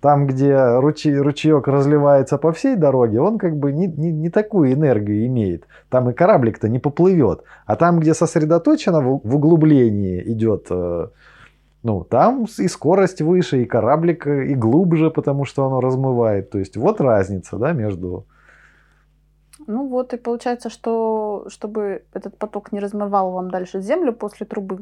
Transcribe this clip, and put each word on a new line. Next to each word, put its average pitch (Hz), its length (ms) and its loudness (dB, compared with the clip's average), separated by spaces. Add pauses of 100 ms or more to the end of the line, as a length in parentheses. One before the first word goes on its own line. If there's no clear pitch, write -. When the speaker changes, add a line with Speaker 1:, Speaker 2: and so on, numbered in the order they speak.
Speaker 1:
там, 143 260 4
где 135 280 2 (240)
ручей-, 147 400 0
ручеёк 143 480 2
разливается 143 720 2
по 160 140 0
всей 269 240 0
дороге, 131 460 2
он 214 160 0
как 170 200 -2
бы 143 140 -2
не, 165 160 -2
не, 160 240 -4
не 160 180 -4
такую 196 440 2
энергию 107 540 0
имеет. 104 400 -2 (220)
Там 123 200 2
и 123 40 -4
кораблик-то 127 560 2
не 123 100 -2
поплывёт. 165 640 2 (220)
А 110 100 0
там, 170 240 2
где 160 140 2
сосредоточено 165 880 0
в, 131 220 0
в 110 120 -2
углублении 131 840 4 (120)
идёт, 110 360 -2
э, 87 380 -4 (760)
ну, 101 200 -2
там 208 440 0
с-, - 160 -14
и 190 40 0
скорость 185 540 0
выше, 160 420 0
и - 20 -2
кораблик, 151 600 0
э, 143 240 -2
и 143 40 0
глубже, 156 540 2
потому 139 360 -4
что 135 200 -4
оно 131 160 -2
размывает. 123 720 -2
То 101 80 -4
есть 95 180 -8
вот 196 240 -2
разница, 101 560 0
да, 139 160 -2
между 95 520 -6 (1400)
Speaker 2:
Ну 247 200 -6
вот, 254 260 -4
и 240 40 -8
получается, 240 520 -6
что 220 800 -4
чтобы 208 540 -8 (100)
этот 196 240 -12
поток 214 340 -10
не 202 80 -6
размывал 202 520 -2
вам 185 200 -6
дальше 185 300 -6
землю 262 320 -2
после 214 320 -10
трубы 190 360 -10